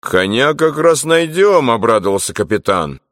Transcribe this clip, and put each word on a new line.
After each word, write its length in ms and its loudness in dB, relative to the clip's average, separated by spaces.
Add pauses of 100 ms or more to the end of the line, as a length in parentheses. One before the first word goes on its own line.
«Коня 480 0
как 240 -2
раз 240 2
найдём», 640 0
обрадовался 640 0
капитан. 680 -2 (120)